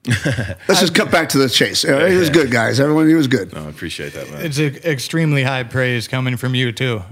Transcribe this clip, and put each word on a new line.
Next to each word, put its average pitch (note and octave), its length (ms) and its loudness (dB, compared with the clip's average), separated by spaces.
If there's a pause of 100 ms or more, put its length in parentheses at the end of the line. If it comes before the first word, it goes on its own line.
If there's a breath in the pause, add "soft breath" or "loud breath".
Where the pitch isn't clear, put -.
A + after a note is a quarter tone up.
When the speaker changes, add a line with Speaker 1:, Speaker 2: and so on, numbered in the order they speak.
Speaker 1:
<laughs> - 20 -4
Speaker 2:
Let's A#2 760 -2
just E3+ 120 2
cut G3+ 180 2
back E3 180 2
to - 100 0
the C3+ 100 4
chase. G#2 340 0
Uh, D3 220 2
he F#3 120 4
was F3+ 100 2
Speaker 1:
Yeah. C#3 60 0
Speaker 2:
good, C#3+ 180 4
guys. A#2 280 2
Everyone, D#3 280 4
he D#3+ 80 6
was D3+ 120 2
good. G#2 260 -2
Speaker 1:
No, D#2 120 -10
I D2+ 40 -10
appreciate D#2 440 -10
that, C2+ 180 -12
man. D2+ 140 -10
Speaker 3:
It's D3 140 -4
a, D#3 300 -2
extremely D3 540 0
high B2+ 200 -2
praise B2 440 -2
coming B2+ 300 -2
from B2+ 180 -4
you, B2+ 160 0
too. A#2 300 -4 (100)